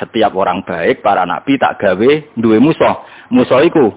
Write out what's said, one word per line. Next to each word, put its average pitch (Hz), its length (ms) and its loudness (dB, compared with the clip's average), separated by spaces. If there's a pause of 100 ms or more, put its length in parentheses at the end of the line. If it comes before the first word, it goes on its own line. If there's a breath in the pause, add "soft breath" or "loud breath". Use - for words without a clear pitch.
Setiap 107 320 -2
orang 90 320 -2
baik, 90 400 -4
para 95 240 0
nabi 135 320 -4
tak - 160 -2
gawe 101 360 0 (280)
duwe 110 160 2
musuh. 127 480 0 (240 loud breath)
Musuh 127 400 2
iku 139 280 2